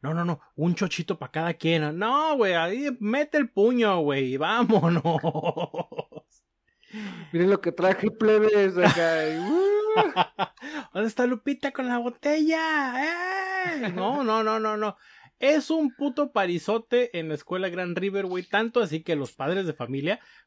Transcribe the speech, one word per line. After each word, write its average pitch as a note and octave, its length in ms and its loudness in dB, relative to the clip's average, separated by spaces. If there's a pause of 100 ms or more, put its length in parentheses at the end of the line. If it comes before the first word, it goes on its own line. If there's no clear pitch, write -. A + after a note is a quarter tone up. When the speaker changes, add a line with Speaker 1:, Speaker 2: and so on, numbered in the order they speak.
Speaker 1:
"No, D3 140 -6
no, E3+ 100 -2
no, E3+ 160 -4 (140)
un E3 220 0
chochito F3 420 -4
pa' - 140 -14
cada E3 220 -2
quien". D#3+ 440 -2
No, C#4+ 380 0
güey, G3+ 180 4
ahí A#3 460 -2
mete C4 360 0
el C#4+ 140 0
puño, G#3+ 520 4
güey, C3+ 320 0
y - 20 -2
vámonos. E3+ 680 2
<laughs> - 1200 -4 (1120)
Speaker 2:
Miren F3 180 4
lo G3 100 2
que E3+ 120 -2
traje, F#3+ 380 2
plebes, G#3+ 680 4
acá, E3 500 4
y, D#3 100 -4
uh. D#4 300 2 (260)
Speaker 1:
<laughs> D4 1000 -2
¿Dónde G#3+ 140 -2
está B3 180 0
Lupita B3+ 460 -4
con B3+ 160 -6
la B3 100 -2
botella? D4+ 960 0 (880)
¡Eh! G3 80 -4
No, A3 320 -2
no, A3 180 2
no, A3 160 0
no, G#3+ 180 -2
no. G#3+ 200 -4 (420)
Es C#4+ 320 2
un D#4 240 0
puto C#4+ 380 -2
parizote A3 840 0
en D#3+ 100 -6
la D#3 60 -4
escuela F#3 340 -6
Grand F3 280 -6
River, G3 300 -4
güey. F3+ 160 -4
Tanto A3+ 380 -2
así D#3+ 220 -2
que E3 140 -2
los C#3 160 -6
padres F3+ 340 -4
de D#3 60 -2
familia, C#3 460 -4 (280)